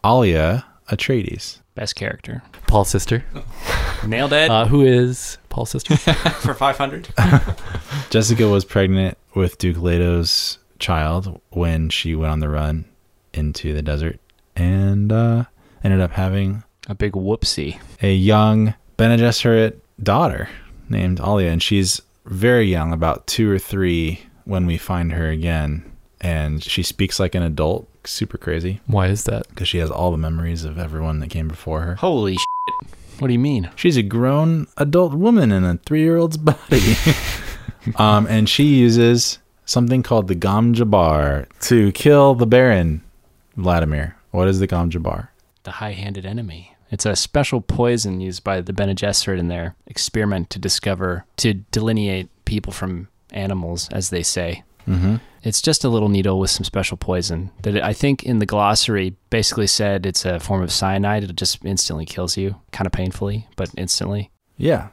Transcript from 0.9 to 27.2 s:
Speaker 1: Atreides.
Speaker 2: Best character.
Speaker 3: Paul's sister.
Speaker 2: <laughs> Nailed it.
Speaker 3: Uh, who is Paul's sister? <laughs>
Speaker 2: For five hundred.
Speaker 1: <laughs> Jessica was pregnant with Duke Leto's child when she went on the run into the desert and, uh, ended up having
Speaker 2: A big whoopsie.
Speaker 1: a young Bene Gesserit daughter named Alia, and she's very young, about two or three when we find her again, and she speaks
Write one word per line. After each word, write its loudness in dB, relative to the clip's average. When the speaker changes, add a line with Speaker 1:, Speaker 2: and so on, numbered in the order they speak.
Speaker 1:
Atreides. -4
Speaker 2:
Best -8
character. -10
Speaker 3:
Paul's 4
sister. 0
Speaker 2:
<laughs> -2
Nailed 0
it. 4
Speaker 3:
Uh, 4
who 6
is 4
Paul's -6
sister? 0
<laughs> 0
Speaker 2:
For 0
five 0
hundred. -6
Speaker 1:
<laughs> -10
Jessica 2
was 2
pregnant 0
with 0
Duke 0
Leto's 0
child -2
when 0
she -4
went -2
on -2
the -2
run -2
into -4
the -4
desert -4
and, 2
uh, 2
ended 4
up 0
having -2
Speaker 2:
A -8
big -2
whoopsie. -4
Speaker 1:
a 4
young 4
Bene 4
Gesserit 2
daughter 0
named 0
Alia, 0
and 0
she's 0
very 2
young, 0
about -2
two 0
or 2
three -2
when -2
we 0
find -4
her -2
again, -2
and -2
she -4
speaks -4